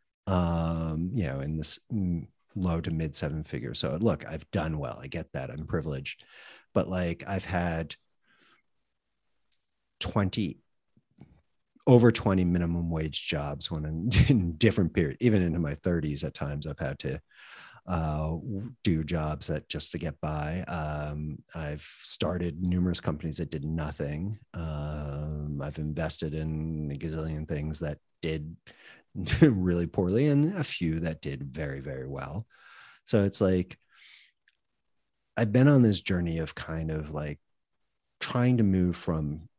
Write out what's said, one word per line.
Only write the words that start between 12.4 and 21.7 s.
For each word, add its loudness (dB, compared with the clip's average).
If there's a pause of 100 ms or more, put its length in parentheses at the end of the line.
minimum 2
wage -4
jobs -4
when -4
I'm -2 (100)
<laughs> 8
in 4
different 4
period, 0
even 6
into 2
my 0
thirties 0
at -6
times, -6
I've -8
had -4
to, -4 (640)
uh, 0
w-, -6 (100)
do 2
jobs -2
that -4
just -6
to -6
get -6
by. -4
Um, -6 (160)
I've -8 (160)